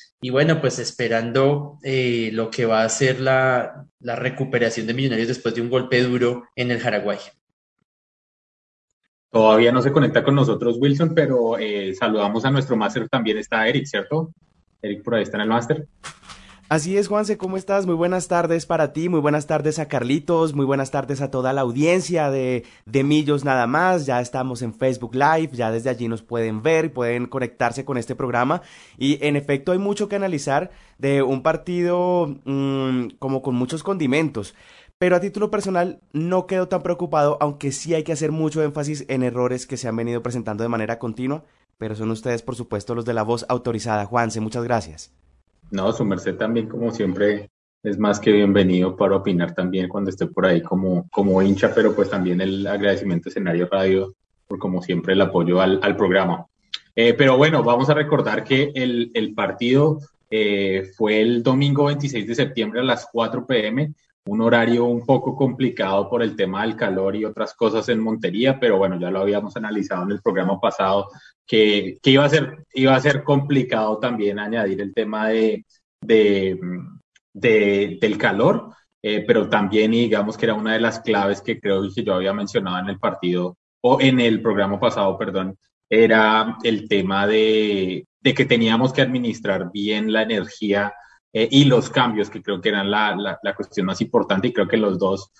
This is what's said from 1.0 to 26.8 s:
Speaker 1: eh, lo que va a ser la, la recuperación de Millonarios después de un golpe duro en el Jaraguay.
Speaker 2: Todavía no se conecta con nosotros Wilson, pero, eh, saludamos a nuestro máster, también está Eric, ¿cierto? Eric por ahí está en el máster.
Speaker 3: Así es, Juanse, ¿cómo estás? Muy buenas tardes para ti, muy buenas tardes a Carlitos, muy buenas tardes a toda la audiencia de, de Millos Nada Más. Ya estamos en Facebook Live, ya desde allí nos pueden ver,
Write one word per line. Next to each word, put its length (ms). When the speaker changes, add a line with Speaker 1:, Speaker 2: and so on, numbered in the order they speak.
Speaker 1:
eh, 500
lo 180
que 140
va 180
a 60
ser 320
la, 640
la 160
recuperación 680
de 80
Millonarios 340
después 260
de 60
un 80
golpe 340
duro 420
en 140
el 80
Jaraguay. 400
Speaker 2:
Todavía 400
no 120
se 100
conecta 320
con 120
nosotros 420
Wilson, 360
pero, 440
eh, 400
saludamos 480
a 40
nuestro 240
máster, 360
también 260
está 320
Eric, 160
¿cierto? 480
Eric 220
por 140
ahí 80
está 120
en 60
el 60
máster. 400
Speaker 3:
Así 280
es, 120
Juanse, 280
¿cómo 220
estás? 260
Muy 100
buenas 320
tardes 380
para 300
ti, 160
muy 100
buenas 260
tardes 320
a 80
Carlitos, 680
muy 100
buenas 260
tardes 300
a 100
toda 220
la 80
audiencia 720
de, 340
de 180
Millos 400
Nada 220
Más. 400
Ya 140
estamos 420
en 100
Facebook 420
Live, 380
ya 180
desde 200
allí 180
nos 140
pueden 400
ver, 300